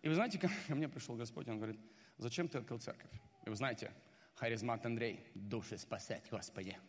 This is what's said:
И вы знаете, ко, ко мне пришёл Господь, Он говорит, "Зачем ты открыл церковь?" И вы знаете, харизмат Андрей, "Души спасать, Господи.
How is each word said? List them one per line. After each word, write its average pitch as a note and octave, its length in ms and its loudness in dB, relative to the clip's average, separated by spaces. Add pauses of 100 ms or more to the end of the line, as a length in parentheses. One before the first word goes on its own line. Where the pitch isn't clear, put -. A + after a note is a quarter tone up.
И D#3 80 4
вы D#3 60 8
знаете, G#3+ 240 6
ко, F3+ 100 6 (180)
ко D3+ 60 4
мне D3 160 4
пришёл B2 260 -6
Господь, A#2 340 -4
Он A2 80 0
говорит, A2 220 -2 (380)
"Зачем A#2+ 300 2
ты C#3+ 100 -2
открыл A#2 220 -2
церковь?" - 320 -8 (340)
И A2+ 40 -2
вы G#2+ 60 0
знаете, A#2+ 360 0 (420)
харизмат A#2 540 0
Андрей, A2+ 320 2 (160)
"Души G#2 420 -2
спасать, - 540 -4
Господи. F#2+ 440 -4 (140)